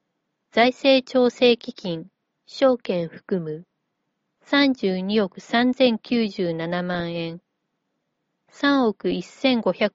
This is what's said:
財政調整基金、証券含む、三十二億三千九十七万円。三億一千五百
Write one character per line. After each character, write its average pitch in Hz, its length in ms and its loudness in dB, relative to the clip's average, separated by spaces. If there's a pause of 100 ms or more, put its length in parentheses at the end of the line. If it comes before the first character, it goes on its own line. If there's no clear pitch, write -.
(500)
財 240 220 2
政 269 300 4
調 247 280 0
整 240 260 2
基 - 160 -14
金、 170 360 -8 (360)
証 262 320 0
券 175 320 -4
含 - 320 -6
む、 156 240 -10 (800)
三 277 320 2
十 185 260 -2
二 202 220 -2
億 190 180 -6
三 247 320 0
千 240 260 2
九 233 300 -2
十 180 240 -4
七 170 300 -4
万 175 320 -6
円。 170 260 -8 (1080)
三 277 380 0
億 196 220 -4
一 180 120 -4
千 247 400 -2
五 185 100 0
百 208 220 -4